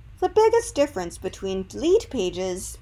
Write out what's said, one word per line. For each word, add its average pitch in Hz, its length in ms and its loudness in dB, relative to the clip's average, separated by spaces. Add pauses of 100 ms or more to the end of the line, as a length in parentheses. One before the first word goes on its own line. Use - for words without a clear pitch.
(200)
The 370 80 0
biggest 440 460 4
difference 190 420 -2
between 190 480 -6
Leadpages 185 1160 -2